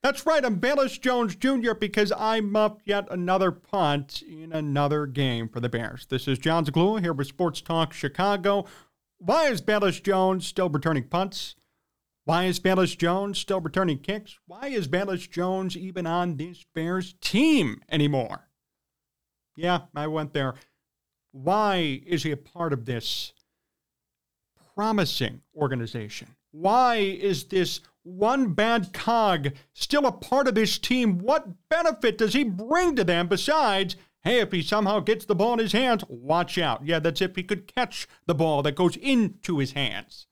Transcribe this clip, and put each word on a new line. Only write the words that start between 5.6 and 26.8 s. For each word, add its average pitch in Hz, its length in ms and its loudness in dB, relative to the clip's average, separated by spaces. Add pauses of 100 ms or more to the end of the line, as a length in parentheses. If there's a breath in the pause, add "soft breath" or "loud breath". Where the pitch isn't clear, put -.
the 120 80 -2
Bears. 117 380 -6
This 131 200 -4
is 131 140 0
Jon 165 260 2
Zaghloul 180 340 2
here 170 120 -2
with 139 160 -4
Sports - 320 -2
Talk 165 320 -2
Chicago. 196 720 0 (540 loud breath)
Why 277 280 2
is 240 140 0
Bayless 202 400 0
Jones 190 460 2
still 185 220 -2
returning 147 360 0
punts? - 500 -4 (680)
Why 165 200 2
is 185 140 0
Bayless 185 380 2
Jones 190 420 0
still 190 220 -2
returning 160 400 0
kicks? 214 360 -8 (100)
Why 214 200 -12
is 220 220 -2
Bayless 185 400 -2
Jones 185 480 -4
even 185 280 -8
on 170 320 -2
this 170 280 -12 (100)
Bears 180 460 -4
team 220 680 2
anymore? 131 600 0 (1080)
Yeah, 170 260 0 (120)
I 147 140 -4
went 156 240 -4
there. 135 220 -2 (760 soft breath)
Why 170 760 0
is 165 200 -4
he 156 80 -2
a 139 40 -4
part 165 360 -4
of 117 120 -4
this - 480 -6 (1400)
promising 196 680 0 (140)
organization? 117 800 -6 (160)
Why 226 460 2